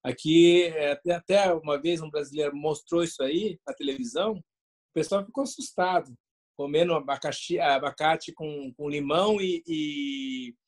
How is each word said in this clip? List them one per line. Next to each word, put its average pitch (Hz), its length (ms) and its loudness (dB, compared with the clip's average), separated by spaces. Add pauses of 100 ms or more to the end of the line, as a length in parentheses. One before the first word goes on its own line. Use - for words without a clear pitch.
Aqui, 170 600 6
é, 156 300 0
até, 170 200 -2
até 185 400 4
uma 151 240 0
vez 160 240 -2
um 156 80 -10
brasileiro 143 460 -2
mostrou 156 480 -2
isso 160 180 -4
aí 170 460 -2
na 135 60 -8
televisão, 139 640 -4
o - 560 -20
pessoal 196 320 0
ficou 277 180 -6
assustado, 180 760 -2 (380)
comendo 156 380 2
abacaxi-, 143 680 -4
abacate 151 720 0
com, 147 460 -10
com 147 120 -8
limão 165 520 2
e, 180 260 -2
e, 139 880 -6 (120)